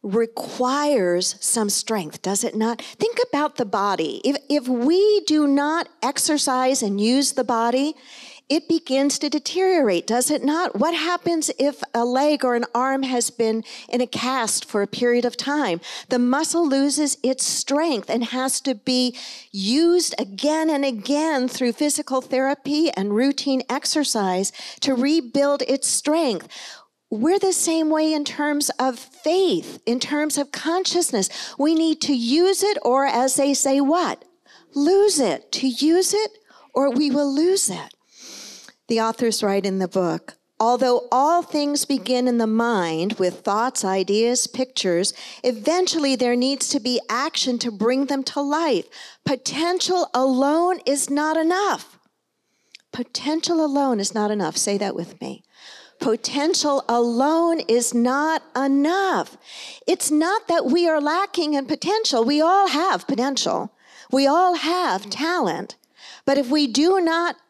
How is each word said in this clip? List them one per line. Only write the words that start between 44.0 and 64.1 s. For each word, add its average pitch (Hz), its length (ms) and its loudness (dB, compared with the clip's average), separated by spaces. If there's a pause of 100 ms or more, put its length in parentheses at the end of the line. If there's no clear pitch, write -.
pictures, 190 640 -2 (300)
eventually 277 720 0
there 240 200 2
needs 262 340 0
to 285 100 -2
be 240 280 -2
action 247 520 -2
to 240 120 -4
bring 247 360 0
them 277 160 -2
to - 180 -4
life. 285 460 0 (360)
Potential 339 880 -2
alone 277 720 2
is 277 240 -2
not 302 280 0
enough." 330 600 -2 (920)
Potential 320 720 -2
alone 277 360 0
is 196 140 -4
not 208 180 0
enough. 185 260 -2
Say 202 200 -2
that 202 180 -2
with - 260 -10
me. - 220 -12 (560)
Potential 285 920 0
alone 277 720 2
is 233 320 0
not 277 500 0 (120)
enough. 277 840 0 (500)
It's - 240 0
not 359 360 2
that 339 180 2
we 339 220 2
are 311 140 2
lacking 320 520 0
in 277 120 0
potential. 302 580 0
We 294 180 2
all 381 260 4
have 294 400 0
potential. 254 640 -2 (400)